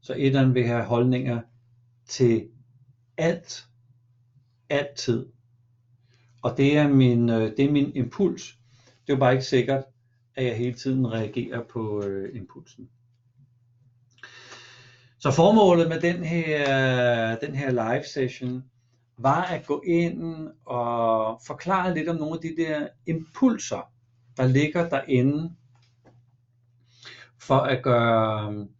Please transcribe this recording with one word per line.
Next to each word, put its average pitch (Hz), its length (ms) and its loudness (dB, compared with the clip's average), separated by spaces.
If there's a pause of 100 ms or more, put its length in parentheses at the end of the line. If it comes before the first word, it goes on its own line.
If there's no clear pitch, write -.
Så - 160 -10
etteren 135 380 2
vil 123 120 2
have 120 180 -2
holdninger 123 560 0 (680)
til 113 400 0 (680)
alt, - 500 -4 (1000)
altid. 143 580 -4 (1160)
Og 120 140 -4
det 143 200 4
er 147 120 4
min, 123 400 6
øh, 110 280 0
det 139 80 4
er 147 80 2
min 143 220 0
impuls. - 640 -4 (480)
Det 139 60 -2
er 135 40 0
jo 127 40 0
bare 131 120 4
ikke 135 120 0
sikkert, 135 400 0 (500)
at 131 100 -4
jeg 120 120 -2
hele 120 180 -4
tiden 131 380 -2
reagerer 117 500 -6 (100)
på, 104 320 -6
øh, 98 320 -8
impulsen. - 520 -20 (2250)
Så - 120 0
formålet 175 580 6
med 165 120 -4
den 175 240 -2
her, 135 1120 0
den - 180 -8
her 139 160 -4
live 123 340 -2
session 127 600 -6 (540)
var 139 240 0
at 180 240 -8
gå - 200 -4
ind 165 640 -2 (160)
og 117 840 -2
forklare 180 480 -2
lidt 156 140 -4
om 170 80 -4
nogle 151 180 -6
af 160 60 -8
de 160 220 -6
der 151 260 -4 (180)
impulser, - 840 -2 (460)
der 131 100 2
ligger 151 420 2
derinde, 143 640 0 (1900)
for 135 200 2
at 127 240 0
gøre 110 840 0 (140)